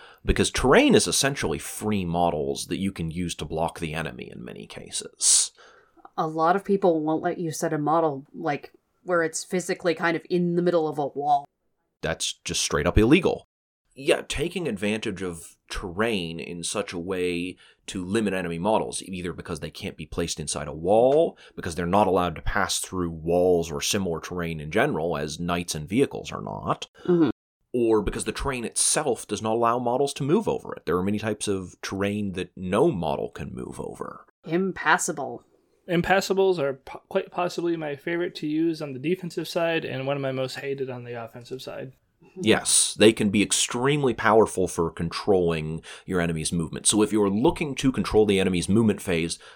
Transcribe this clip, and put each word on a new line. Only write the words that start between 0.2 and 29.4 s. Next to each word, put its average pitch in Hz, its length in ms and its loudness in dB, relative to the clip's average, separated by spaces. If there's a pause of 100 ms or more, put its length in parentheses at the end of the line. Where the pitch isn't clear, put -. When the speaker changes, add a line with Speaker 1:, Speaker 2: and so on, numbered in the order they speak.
Speaker 1:
because - 260 2
terrain 190 460 6
is 110 100 6
essentially 87 540 -2
free 104 440 -4
models 82 600 0
that 82 120 -4
you 95 120 -2
can 80 220 -6
use 85 240 -4
to - 80 -8
block 80 340 -4
the 78 160 -6
enemy 67 400 -8
in 58 100 -14
many - 220 -14
cases. - 840 -2 (640)
Speaker 2:
A 170 100 0
lot 160 300 2
of 196 80 -4
people 185 400 4
won't 160 180 0
let 175 160 -2
you 165 140 -4
set 160 200 -4
a 156 60 -2
model, 147 560 0
like, 151 380 -6 (320)
where 175 180 2
it's 160 220 -4
physically 180 500 -2
kind 170 220 0
of 156 120 -8
in 175 280 2
the 175 60 2
middle 175 260 2
of 147 100 -4
a 143 80 0
wall. 143 380 0 (580)
Speaker 1:
That's - 300 -2 (120)
just - 180 -2
straight 73 240 2
up 85 120 4
illegal. 135 480 4 (540)
Yeah, 143 280 2
taking 170 400 -4
advantage 104 540 -4
of 85 340 -10 (120)
terrain 90 680 -4
in 85 240 -10
such 101 300 -4
a 92 80 -6
way 90 560 -2 (300)
to 95 180 -8
limit 101 280 0
enemy 85 280 -4
models, 90 420 0
either 90 300 -8
because 80 260 -8
they 78 140 -10
can't - 240 -10
be 78 100 -12
placed 85 320 -4
inside 73 300 -6
a 85 40 -8
wall, 120 640 4 (200)
because 87 180 -6
they're 87 100 -2
not 95 220 4
allowed 87 300 2
to - 60 -12
pass - 360 0
through 90 320 -2
walls 85 640 4
or 71 80 -4
similar 90 400 -2
terrain 82 400 -6
in 76 100 -8
general, 87 460 0
as 76 240 -6
knights 87 340 -4
and 76 140 -8
vehicles - 420 0
are - 100 -8
not, 52 460 -6 (220)
Speaker 2:
Mm-hmm. 165 220 4 (420)
Speaker 1:
or 113 280 2
because 101 240 -4
the 107 60 -4
terrain 127 340 -6
itself - 640 0
does 101 160 -6